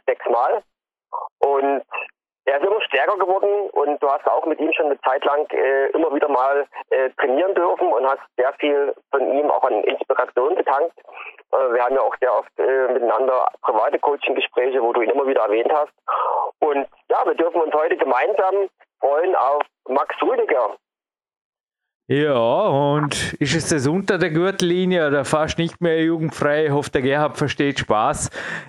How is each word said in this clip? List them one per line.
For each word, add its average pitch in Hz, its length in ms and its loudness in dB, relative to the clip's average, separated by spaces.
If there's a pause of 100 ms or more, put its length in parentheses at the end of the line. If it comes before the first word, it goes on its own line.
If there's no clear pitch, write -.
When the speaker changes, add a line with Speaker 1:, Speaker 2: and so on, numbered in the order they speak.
Speaker 1:
sechsmal. 147 560 0 (760)
Und 139 420 2 (640)
er 139 140 2
ist - 40 -6
immer 202 200 2
stärker 143 340 0
geworden 196 540 0
und 147 320 -2
du 143 40 4
hast 139 200 0
auch 120 180 2
mit 156 140 -2
ihm 156 140 0
schon 160 120 0
eine 143 160 -2
Zeit 135 240 0
lang, 147 240 0
äh, 135 380 2 (100)
immer 156 160 0
wieder 147 160 0
mal, 139 380 0 (240)
äh, 131 260 0
trainieren 165 380 0
dürfen 180 320 0
und 123 180 0
hast 135 160 0 (160)
sehr 131 220 2
viel 143 340 0 (160)
von 127 240 0
ihm 143 160 2
auch - 140 2
an 117 200 2
Inspiration 127 720 -2
getankt. 156 380 0 (600)
Äh, 127 200 2
wir 123 100 2
haben 127 120 0
ja 131 60 2
auch 110 200 0
sehr 123 100 2
oft, - 280 -2
äh, 131 340 2
miteinander 120 540 0 (160)
private 127 340 0
Coaching-Gespräche, 131 800 -2
wo 117 140 0
du 123 80 0
ihn 110 80 0
immer 135 160 0
wieder 131 160 0
erwähnt 110 320 0
hast. 151 200 -2 (680)
Und 139 260 0 (240)
ja, - 160 0
wir 165 80 0
dürfen 165 280 0
uns 151 120 -2
heute 160 240 0
gemeinsam 185 720 0 (320)
freuen 156 340 2
auf 143 280 2 (240)
Max - 340 -2
Rüdiger. 185 540 0 (1300)
Speaker 2:
Ja, 143 300 0
und 143 1040 0
ist 143 160 0
es 156 140 -2
das 143 180 0
unter 190 320 0
der 175 100 0
Gürtellinie 180 800 0
oder 139 180 0
fast 156 320 0
nicht 165 240 -4
mehr 165 220 2
jugendfrei? 156 640 0
Ich 143 40 0
hoffe, 143 200 -2
der 143 100 0
Gerhard 139 340 0
versteht 143 440 -2
Spaß. 117 500 0 (400)